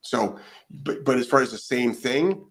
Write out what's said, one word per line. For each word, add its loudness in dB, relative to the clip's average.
So, -2
but, -8
but 4
as 0
far 6
as -2
the -10
same 0
thing 0